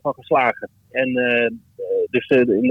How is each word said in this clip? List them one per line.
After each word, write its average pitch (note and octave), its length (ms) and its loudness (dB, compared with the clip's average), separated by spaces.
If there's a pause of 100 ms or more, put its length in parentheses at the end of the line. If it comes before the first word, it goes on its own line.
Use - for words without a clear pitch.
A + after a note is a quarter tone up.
van - 120 -4
geslagen. B2+ 560 -2 (220)
En, B2+ 260 -4
eh, A#2+ 280 0
eh, A#2 60 0 (580)
dus, - 180 -2
eh, C3+ 120 4
in, A#2 320 2